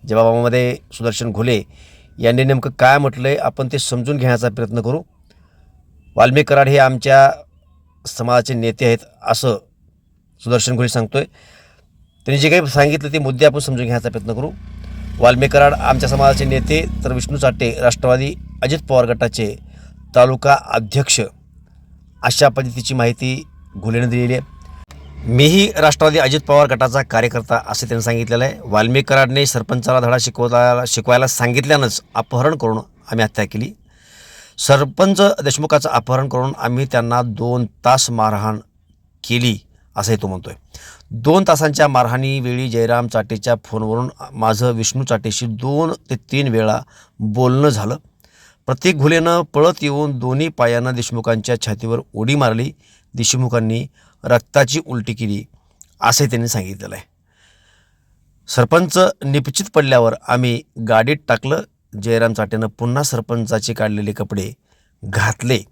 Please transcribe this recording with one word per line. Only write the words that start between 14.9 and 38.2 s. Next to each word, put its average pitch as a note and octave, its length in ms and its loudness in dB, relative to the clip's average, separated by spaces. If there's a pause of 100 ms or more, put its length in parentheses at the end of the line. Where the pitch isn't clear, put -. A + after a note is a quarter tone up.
"वाल्मिक B2 340 4
कराड C#3+ 220 6
आमच्या B2+ 340 0
समाजाचे C#3 360 4
नेते, C3+ 400 0 (200)
तर B2+ 80 -4
विष्णू B2+ 240 -4
चाटे B2+ 440 -2
राष्ट्रवादी B2+ 540 2 (280)
अजित C#3 160 -2 (100)
पवार B2+ 160 4
गटाचे - 520 -2 (580)
तालुका C3 520 4
अध्यक्ष," A2+ 540 -2 (1040)
अशा B2+ 260 4
पद्धतीची B2+ 460 -4
माहिती B2+ 520 -2 (300)
घोलेने A#2 300 -2
दिलेली B2 280 0
आहे. B2+ 80 -4 (880)
"मीही D#3+ 400 4
राष्ट्रवादी D#3 460 4
अजित C#3+ 220 2
पवार D3 260 4
गटाचा B2+ 360 0
कार्यकर्ता," A#2 560 0 (100)
असे G#2+ 200 -6
त्यांनी A#2 140 -4
सांगितलेलं A#2 420 -2
आहे. C#3 100 -4 (100)
"वाल्मिक A#2 440 2
कराडने C3+ 380 2
सरपंचाला B2+ 540 0
धडा A#2+ 200 2
शिकवला, A#2+ 680 2
शिकवायला B2 400 2
सांगितल्यानंच B2 760 0 (120)
अपहरण B2+ 420 -2
करून A2+ 220 -2 (320)
आम्ही A2+ 140 0
हत्या G#2+ 200 -4
केली. A#2 280 -8 (840)
सरपंच D3 600 2
देशमुखाचं D3+ 680 2
अपहरण B2+ 400 0
करून B2+ 300 -2
आम्ही B2 340 -2
त्यांना A#2+ 300 0
दोन A#2+ 440 -4 (180)
तास B2+ 260 2
मारहाण G#2+ 480 -2 (680)